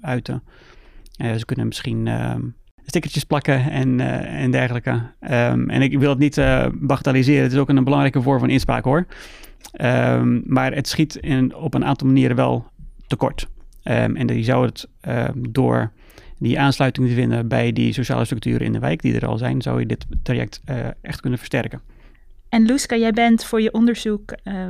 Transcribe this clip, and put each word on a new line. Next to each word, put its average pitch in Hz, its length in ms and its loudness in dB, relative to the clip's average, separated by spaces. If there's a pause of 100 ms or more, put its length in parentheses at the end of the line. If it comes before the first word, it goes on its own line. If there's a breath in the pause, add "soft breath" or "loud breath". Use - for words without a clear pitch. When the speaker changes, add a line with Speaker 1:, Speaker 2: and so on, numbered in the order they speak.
Speaker 1:
uiten. 123 420 -6 (720 soft breath)
Eh, 117 180 -4
ze 113 120 -6
kunnen 123 220 -4
misschien, 113 400 -4
ehm, 120 340 -4 (440)
stickertjes - 380 -4
plakken 143 480 0
en, 131 280 0
eh, 131 440 -4
en 127 80 2
dergelijke. 123 500 0 (180)
Ehm, 120 500 0
en 123 120 2
ik 139 180 2
wil 143 100 4
het 135 100 2
niet, 143 180 2
eh, 131 360 4
bagatelliseren. 135 680 2
Het 127 80 2
is 131 60 2
ook 139 120 2
een 135 140 6
belangrijke 139 380 2
vorm 131 180 2
van 127 100 2
inspraak, 123 340 2
hoor. 143 220 2 (640 loud breath)
Ehm, 123 720 2 (120)
maar 131 200 2
het 139 140 -4
schiet - 280 -2
in, 131 400 0
op 160 180 -6
een 127 120 0
aantal 135 220 0
manieren 131 280 4
wel 123 300 0 (420)
tekort. - 400 -2 (360)
Ehm, 117 320 0
en 120 120 -2
die 117 160 0
zou 127 220 2
het, - 220 -6 (140)
ehm, 127 360 -4 (120)
door 120 420 0 (480 soft breath)
die 131 200 0
aansluiting 131 480 2
te 120 60 2
vinden 117 340 0
bij 120 240 0
die 117 220 0
sociale 120 320 -2
structuren 120 400 -2
in 113 80 -2
de 110 60 -2
wijk 156 220 -2
die 120 140 0
er 117 120 0
al 113 100 -2
zijn, 127 240 -2
zou 123 180 -2
je 120 60 0
dit 113 200 -6 (180)
traject, 120 420 -4
eh, 131 120 -6 (240)
echt - 180 -12
kunnen 123 200 -4
versterken. - 420 -6 (680 soft breath)
Speaker 2:
En 226 160 4
Loeska, 247 300 0
jij 226 160 2
bent 226 320 4
voor 220 180 0
je 220 120 0
onderzoek, 220 580 0
eh, - 220 -10 (160)